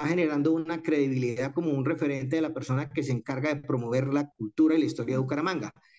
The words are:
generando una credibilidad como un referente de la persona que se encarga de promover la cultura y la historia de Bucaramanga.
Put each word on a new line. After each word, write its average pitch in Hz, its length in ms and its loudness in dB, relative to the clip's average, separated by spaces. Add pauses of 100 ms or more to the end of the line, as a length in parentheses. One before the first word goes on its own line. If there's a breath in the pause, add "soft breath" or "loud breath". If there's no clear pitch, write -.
generando 156 500 2
una 165 320 -2
credibilidad 131 720 0
como 165 160 0
un 135 140 0
referente 143 500 -2
de 160 80 2
la 156 100 -2
persona 139 380 -2
que 151 100 -2
se 131 120 -2
encarga 131 380 -2
de 147 100 -4
promover 131 520 0
la 147 240 0
cultura 156 380 2
y 165 40 4
la 143 60 4
historia 123 300 -2
de 131 60 2
Bucaramanga. 147 520 -2 (260 soft breath)